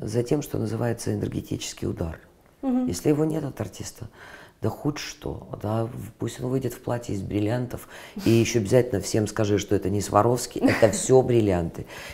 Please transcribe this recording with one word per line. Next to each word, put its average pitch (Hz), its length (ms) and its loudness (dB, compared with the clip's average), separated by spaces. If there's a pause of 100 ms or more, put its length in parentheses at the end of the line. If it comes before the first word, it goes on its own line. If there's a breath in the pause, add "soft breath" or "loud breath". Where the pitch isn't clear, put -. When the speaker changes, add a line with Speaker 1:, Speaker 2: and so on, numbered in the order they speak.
Speaker 1:
за 117 200 0
тем, 147 200 0
что - 160 -6
называется 110 560 -2
энергетический - 760 -6
удар. 82 300 -4 (420)
Speaker 2:
Мгм. 254 260 0
Speaker 1:
Если - 220 -2
его 151 160 4
нет 156 200 -2
от - 180 -8
артиста, - 460 -10 (540 loud breath)
да 104 60 0
хоть 147 300 -4
что, - 500 -10 (140)
да, 110 240 -2
в-, 120 320 -12
пусть 120 220 -6
он 127 100 -4
выйдет 127 240 -2
в - 60 -16
платье 120 340 -4
из 98 80 -4
бриллиантов 104 680 -2 (380 loud breath)
и - 40 6
еще 113 280 4
обязательно 107 420 4
всем 107 260 0
скажи, 104 320 0
что 95 160 0
это 90 140 0
не 101 140 0
Сваровский, 117 580 2
это 113 320 6
все 131 300 6
бриллианты. 101 640 2 (280 loud breath)